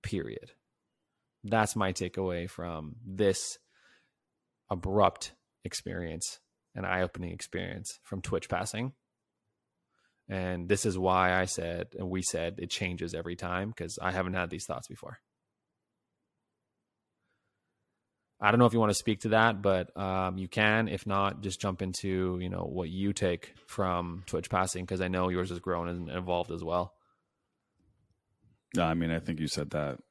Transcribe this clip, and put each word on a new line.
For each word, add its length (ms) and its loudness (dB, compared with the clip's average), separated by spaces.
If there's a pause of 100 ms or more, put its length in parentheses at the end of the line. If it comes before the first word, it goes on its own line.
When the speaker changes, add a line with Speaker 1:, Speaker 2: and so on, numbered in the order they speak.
Speaker 1:
Period. 500 -6 (920)
That's 320 2
my 160 2
takeaway 560 -2
from 560 -8
this 540 2 (1080)
abrupt 640 2 (320)
experience, 760 -6 (340)
an 100 -6
eye-opening 480 -2
experience 720 -8
from 200 -8
Twitch 260 -4
passing. 440 -4 (1400)
And 400 -4
this 180 2
is 100 0
why 380 4
I 120 2
said, 420 -6 (100)
and 100 -6
we 140 -2
said, 360 -2
it 120 -6
changes 440 -4
every 220 -6
time, 360 -4
'cause 280 -8
I 120 -2
haven't 220 0
had 160 0
these 140 -8
thoughts 220 -8
before. 340 -16 (3250)
I 100 8
don't 80 8
know 80 10
if 60 6
you 80 6
wanna 140 6
speak 260 0
to 100 0
that, 300 6
but, 360 2
um, 420 0
you 100 -6
can. 400 4
If 180 -4
not, 360 0
just 180 -4
jump 220 -2
into, 580 0
you 80 -4
know, 160 -4
what 240 -4
you 240 0
take 420 -2 (120)
from 600 -2
Twitch 220 -4
passing, 380 0
'cause 140 -2
I 80 0
know 200 2
yours 220 0
has 80 -6
grown 300 -2
and 220 -6
evolved 400 -2
as 140 -6
well. 300 0 (1800)
Speaker 2:
No, 100 4
I 100 2
mean, 160 0
I 80 0
think 220 -4
you 80 0
said 220 -4
that. 300 -2 (100)